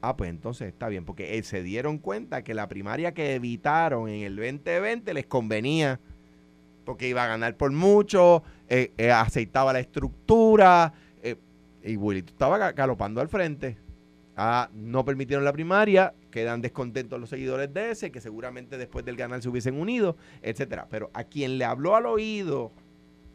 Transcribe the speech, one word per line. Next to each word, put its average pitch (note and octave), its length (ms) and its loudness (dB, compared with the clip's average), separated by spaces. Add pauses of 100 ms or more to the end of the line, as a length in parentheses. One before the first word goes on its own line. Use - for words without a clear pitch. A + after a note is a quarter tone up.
ah, B2+ 120 -4
pues F2+ 140 -6
entonces G2+ 400 -10
está A2+ 200 -10
bien, F#2 180 -8
porque, F#2+ 320 -8
eh, G#2+ 40 -6
se G2 200 -8
dieron B2 340 -6
cuenta E3+ 480 -8
que - 80 -10
la G#2+ 160 -6
primaria B2+ 460 -6
que D3 200 -4
evitaron B2 760 -2
en G#2 140 -8
el G2 140 -8
veinte C#3 400 -4
veinte G#3+ 360 -4
les C#3 100 -6
convenía, B2+ 760 -2 (840)
porque B2+ 240 -8
iba B2 160 0
a A#2 40 -2
ganar A2+ 280 -2
por C#3 160 0
mucho, F3+ 680 6 (260)
eh, B2+ 300 2
eh, A2+ 120 4
aceitaba A#2+ 600 2
la B2+ 80 0
estructura, F3+ 1120 6 (300)
eh, A#2 140 -6 (460)
y A2 140 -6
Wilito G2+ 360 -4
estaba D3 260 2
ga-, F#3+ 160 -2
galopando A2+ 480 -2
al D#3+ 60 -4
frente. D3+ 500 -4 (580)
Ah, A#2 380 0
no A#2 320 -4
permitieron C#3 400 -2
la C#3+ 80 2
primaria, F#3+ 580 4 (180)
quedan A#2 300 -4
descontentos B2 580 -8
los A#2 120 -14
seguidores C3+ 420 -6
de G#3+ 200 -6
ese, G#3+ 180 -10
que B2 100 -16
seguramente B2 560 -14
después B2+ 300 -10
del B2 100 -8
ganar B2 240 -8
se B2 80 -6
hubiesen B2+ 320 -2
unido, G3+ 340 0 (280)
etcétera. - 480 -8
Pero A2 240 -8
a A#2+ 100 -10
quien C3+ 320 -6
le B2+ 80 -2
habló C#3 320 0
al A#3 80 2
oído, G#3 680 -4 (640)